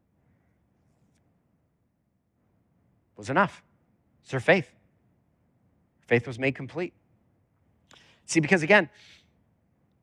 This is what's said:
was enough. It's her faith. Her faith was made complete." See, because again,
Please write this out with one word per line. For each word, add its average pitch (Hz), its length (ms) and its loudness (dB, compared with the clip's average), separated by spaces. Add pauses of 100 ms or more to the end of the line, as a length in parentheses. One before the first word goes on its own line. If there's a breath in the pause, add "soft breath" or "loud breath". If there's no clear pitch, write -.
(3250)
was 104 140 -12
enough. 165 320 -2 (600)
It's - 100 -20
her 131 80 -4
faith. 170 260 2 (1300)
Her - 60 -20
faith 120 200 0
was 120 120 -12
made 131 160 -2
complete." 147 400 -10 (1300 soft breath)
See, - 140 -2
because 156 220 2
again, 180 260 4 (1160 soft breath)